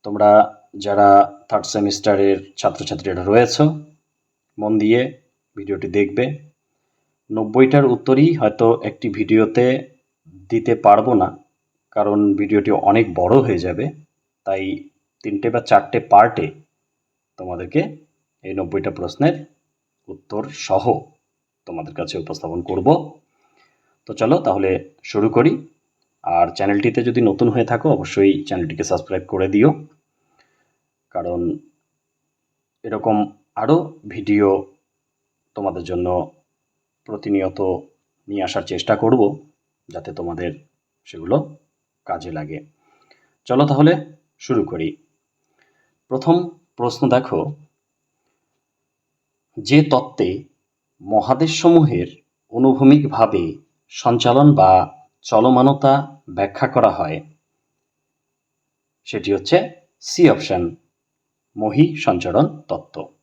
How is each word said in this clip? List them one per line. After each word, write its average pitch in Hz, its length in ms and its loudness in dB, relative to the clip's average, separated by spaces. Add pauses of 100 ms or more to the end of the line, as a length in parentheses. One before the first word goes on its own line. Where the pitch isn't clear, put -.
তোমরা 104 240 2 (560)
যারা 101 240 4 (400)
থার্ড 101 240 -2
সেমিস্টারের 98 640 0 (220)
ছাত্রছাত্রীরা 95 640 -6
রয়েছ, 110 320 2 (1000)
মন 107 140 -4 (100)
দিয়ে 113 200 2 (560)
ভিডিওটি 98 300 -8 (100)
দেখবে। 101 260 0 (1040)
নব্বইটার 127 640 4
উত্তরই 135 340 2 (140)
হয়তো 113 260 2 (220)
একটি 117 180 -8 (100)
ভিডিওতে 110 480 2 (840)
দিতে 113 220 0 (120)
পারবো 107 260 4 (100)
না, 90 80 0 (680)
কারণ 104 240 0 (200)
ভিডিওটি 104 320 0 (180)
অনেক 110 160 4 (140)
বড় 92 160 2 (100)
হয়ে 87 200 -2
যাবে। 90 200 -6 (600)
তাই 95 180 -4 (600)
তিনটে 101 300 -6
বা 117 160 -2
চারটে 113 280 2 (140)
পার্টে 104 340 4 (920)
তোমাদেরকে 92 420 -6 (640)
এই 95 140 -10
নব্বইটা 95 380 -6
প্রশ্নের 139 380 -2 (760)
উত্তর 104 320 -12 (260)
সহ 95 160 -2 (840)
তোমাদের 80 320 -14
কাছে 82 240 -10
উপস্থাপন 82 360 -10 (100)
করব। 98 180 -2 (1160)
তো - 140 -16
চলো 117 160 2 (100)
তাহলে 95 240 0 (420)
শুরু 107 260 0
করি। - 160 4 (720)
আর 85 240 0 (100)
চ্যানেলটিতে 101 500 0
যদি 120 220 0
নতুন 107 240 0
হয়ে 117 180 -2
থাকো, 117 160 -2 (100)
অবশ্যই 98 360 0 (140)
চ্যানেলটিকে 82 420 -6
সাবস্ক্রাইব 92 340 -6 (100)
করে 95 200 -2
দিও, 117 160 4 (1500)
কারণ 87 240 -6 (1400)
এরকম 110 320 -4 (460)
আরও 143 160 2 (360)
ভিডিও 104 340 0 (1080)
তোমাদের 90 340 -8
জন্য 90 180 -6 (1000)
প্রতিনিয়ত 101 520 -4 (680)
নিয়ে 101 200 -6
আসার 95 240 -8
চেষ্টা 92 220 -4 (100)
করব, 117 180 2 (680)
যাতে - 200 -14 (100)
তোমাদের 165 320 -8 (560)
সেগুলো 90 300 -6 (680)
কাজে 87 300 -10
লাগে। 76 220 -12 (880)
চলো 131 220 2
তাহলে 147 220 4 (540)
শুরু 117 160 -2 (100)
করি। 80 180 -6 (1200)
প্রথম 160 240 0 (440)
প্রশ্ন 120 220 -4 (140)
দেখো, 117 240 -4 (2250)
যে 131 220 2 (120)
তত্ত্বে 127 380 0 (720)
মহাদেশসমূহের 131 1080 2 (440)
অনুভূমিকভাবে 131 880 2 (480)
সঞ্চালন 123 580 4 (100)
বা 95 120 6 (540)
চলমানতা 131 680 2 (440)
ব্যাখ্যা 98 380 -4
করা 113 220 2
হয়, 80 200 -6 (1900)
সেটি 101 280 -8
হচ্ছে - 220 0 (460)
সি - 200 0 (100)
অপশন, 92 280 -4 (960)
মহী 110 300 2 (200)
সঞ্চরণ 92 400 0 (240)
তত্ত্ব। - 260 -10 (280)